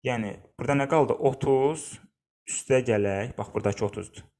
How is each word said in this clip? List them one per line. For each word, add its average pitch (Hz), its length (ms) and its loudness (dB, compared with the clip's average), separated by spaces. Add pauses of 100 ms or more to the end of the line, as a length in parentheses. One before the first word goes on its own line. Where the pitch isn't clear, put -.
Yəni, 113 280 -4 (240)
burada 139 240 0
nə 139 80 -2
qaldı? 151 240 4
Otuz, 139 840 0 (500)
üstə - 320 0
gələk. 104 560 0
Bax, - 160 -8
buradakı 104 320 -2
otuzdur. - 400 -10 (140)